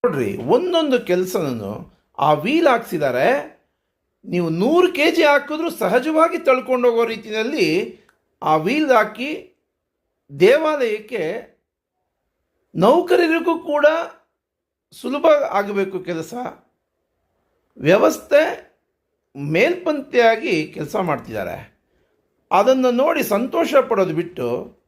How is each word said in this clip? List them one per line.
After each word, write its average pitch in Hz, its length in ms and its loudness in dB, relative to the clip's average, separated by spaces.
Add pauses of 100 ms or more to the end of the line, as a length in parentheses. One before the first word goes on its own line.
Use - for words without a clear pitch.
ನೋಡ್ರಿ, 127 320 -2
ಒಂದೊಂದು 269 640 0
ಕೆಲಸನೂ 160 1000 -4 (180)
ಆ 151 140 2
ವೀಲ್ 254 340 0
ಹಾಕ್ಸಿದ್ದಾರೆ, 160 640 0 (960)
ನೀವು 175 240 -2
ನೂರು 269 440 2
ಕೆ 302 180 2
ಜಿ 330 120 0
ಹಾಕಿದ್ರೂ 302 480 0
ಸಹಜವಾಗಿ 311 680 0
ತಳ್ಕೊಂಡೋಗೋ 247 680 0
ರೀತಿಯಲ್ಲಿ 220 920 -2 (440)
ಆ 156 140 2
ವೀಲ್ 262 340 0
ಹಾಕಿ 247 720 0 (800)
ದೇವಾಲಯಕ್ಕೆ 226 1160 0 (1160)
ನೌಕರರಿಗೂ 330 840 2
ಕೂಡ 294 280 0 (1040)
ಸುಲಭ 277 340 -4 (240)
ಆಗಬೇಕು 196 500 -4
ಕೆಲಸ, 170 340 -8 (1400)
ವ್ಯವಸ್ಥೆ 285 960 2 (640)
ಮೇಲ್ಪಂತಿಯಾಗಿ 226 1300 0
ಕೆಲಸ 156 300 -10
ಮಾಡ್ತಿದ್ದಾರೆ. 110 840 -6 (720)
ಅದನ್ನು 254 380 2
ನೋಡಿ 277 320 0
ಸಂತೋಷ 269 520 -2
ಪಡೋದು 196 400 2
ಬಿಟ್ಟು 131 720 -6